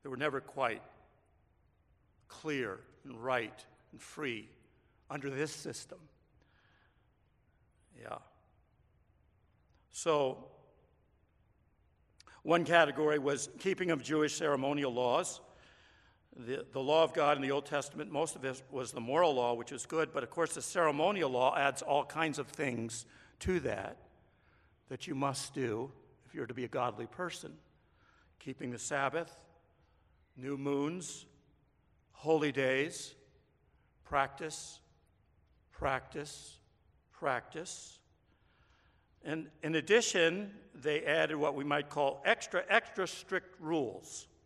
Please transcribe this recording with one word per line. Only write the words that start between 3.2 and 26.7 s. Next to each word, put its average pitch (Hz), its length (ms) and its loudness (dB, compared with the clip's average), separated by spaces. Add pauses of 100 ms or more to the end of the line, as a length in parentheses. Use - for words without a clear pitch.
and - 80 -20
free - 480 -6 (640)
under 139 220 -6
this 147 200 -2
system. - 460 -12 (2000)
Yeah. - 200 -8 (1700)
So, 143 560 0 (2000)
one 170 200 6
category 151 540 6
was 139 400 0
keeping 185 320 0
of 143 140 2
Jewish 151 320 2
ceremonial 143 580 0
laws. 123 480 2 (960)
The, 123 340 -8
the 135 80 -4
law 151 240 6
of 151 80 4
God 151 240 4
in 139 60 -4
the 135 100 0
Old 143 140 0
Testament, 147 460 -4
most 156 260 -2
of 131 80 -10
it 131 160 -6 (100)
was 127 220 -6
the 135 80 -8
moral 147 320 4
law, 120 220 2
which 117 180 -10
is 123 120 -10
good, 156 280 -2
but 135 100 -2
of 117 60 -8
course 165 240 -2
the 135 80 -8
ceremonial 160 680 2
law 127 280 4
adds 139 240 0
all 143 240 2
kinds 151 340 -2
of 135 80 -6
things 117 580 -6 (340)
to 180 220 0
that 104 360 -4 (880)
that 127 180 -10
you 165 100 -6
must 135 380 -2
do 127 380 -2 (340)
if - 80 -20
you're 131 120 -4
to 117 80 -10
be 123 100 -6
a 113 60 -6
godly 120 380 -2